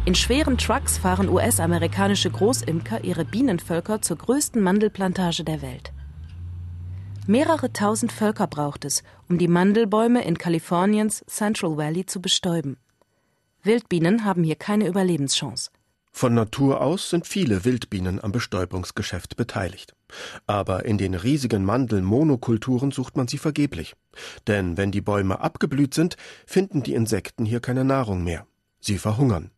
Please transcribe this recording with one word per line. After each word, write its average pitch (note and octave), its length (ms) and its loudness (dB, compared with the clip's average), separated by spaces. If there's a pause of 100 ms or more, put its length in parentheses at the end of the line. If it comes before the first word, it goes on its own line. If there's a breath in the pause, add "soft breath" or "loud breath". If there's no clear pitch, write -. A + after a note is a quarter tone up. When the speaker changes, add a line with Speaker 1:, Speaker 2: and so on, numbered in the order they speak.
Speaker 1:
In F#3 120 2
schweren C4+ 420 2
Trucks - 400 -2
fahren F#3 300 2
U-S-amerikanische F#3 1000 2
Großimker G#3 760 -2
ihre E3 200 -2
Bienenvölker G#3 760 -2
zur E3+ 140 -2
größten B3 440 0
Mandelplantage F#3 840 2
der D3+ 180 -4
Welt. C3 300 -12 (1400 loud breath)
Mehrere C#4+ 440 2
tausend G#3+ 380 0
Völker G#3+ 380 0
braucht D3 360 -6
es, - 200 -4 (240 soft breath)
um F3 100 2
die F3 80 4
Mandelbäume G#3+ 760 4
in E3 140 0
Kaliforniens F#3+ 880 0
Central G#3 480 -2
Valley D#3 280 -2
zu F#3 160 -8
bestäuben. E3+ 580 0 (840)
Wildbienen G3+ 640 2
haben F3+ 180 2
hier D#3 140 2
keine G#3 320 0
Überlebenschance. D#3+ 800 0 (400)
Speaker 2:
Von B2 220 0
Natur C3 480 2
aus D3+ 300 0
sind E3+ 160 0
viele A2 400 0
Wildbienen G2+ 580 -2
am G2+ 80 -4
Bestäubungsgeschäft F#2 1040 -6
beteiligt. - 580 -6 (520 loud breath)
Aber F#2+ 400 0
in G#2+ 100 2
den F#2+ 180 0
riesigen A2+ 480 0
Mandelmonokulturen A#2+ 1300 2
sucht - 280 -4
man B2+ 100 -2
sie C#3+ 80 -6
vergeblich. C#3+ 600 -2 (500 loud breath)
Denn F#2 320 0
wenn G2+ 140 0
die G2 100 -2
Bäume G2 380 0
abgeblüht C#3+ 520 0
sind, E3 240 2 (300 loud breath)
finden F#3 360 0
die C3+ 120 -4
Insekten A2 500 -2
hier A2+ 160 0
keine C3 240 0
Nahrung A#2+ 400 2
mehr. E2+ 220 -4 (340)
Sie G#2 160 0
verhungern. G#2+ 600 0